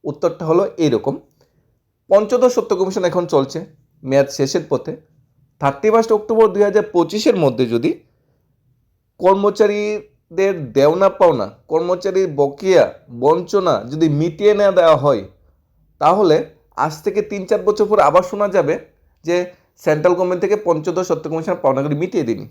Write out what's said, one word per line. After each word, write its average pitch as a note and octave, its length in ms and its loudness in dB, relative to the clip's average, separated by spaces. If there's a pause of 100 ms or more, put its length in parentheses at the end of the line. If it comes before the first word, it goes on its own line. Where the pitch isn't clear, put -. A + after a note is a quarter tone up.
উত্তরটা D#3+ 420 -4
হলো E3+ 320 2
এইরকম, C#3 400 0 (880)
পঞ্চদশ B3 480 2
সত্য G#3+ 200 -2
কমিশন F#3+ 280 -2
এখন F3 220 0
চলছে, D#3+ 400 -2 (380)
মেয়াদ C#3 260 2
শেষের - 400 -2
পথে। D3 280 -6 (640)
থার্টি C#3+ 320 0
ফার্স্ট A3+ 200 2
অক্টোবর A3 360 2
দুই G3+ 160 0
হাজার G3+ 200 2
পঁচিশের G3 520 0
মধ্যে C3 300 0
যদি A#2+ 340 -4 (1160)
কর্মচারীদের G3 1600 -2
দেওনা E3 360 2
পাওনা, A#2+ 420 0 (160)
কর্মচারীর F3+ 680 -2
বকেয়া, C#3+ 580 2 (260)
বঞ্চনা E3 720 0
যদি D#3+ 180 0
মিটিয়ে E3 440 0
না G3+ 180 2
দেওয়া E3 260 4
হয়, B2+ 260 0 (760)
তাহলে D#3+ 460 2 (300)
আজ D#3 280 -6
থেকে G3+ 180 -4
তিন G3+ 240 -10
চার F#3+ 180 -2
বছর G#3 220 0
পর G3+ 140 4
আবার D3+ 240 4
শোনা G#3 240 -4
যাবে F3 320 -2 (440)
যে F3 220 -2 (320)
সেন্ট্রাল D#3 360 0
গভর্নমেন্ট F3+ 280 -2
থেকে G3+ 140 0
পঞ্চদশ F3 520 -4
সত্য D#3 220 -4
কমিশন D#3+ 320 -6
পাওনাগুলি C#3 340 0
মিটিয়ে E3+ 280 -4
দিনি। G#2+ 280 -6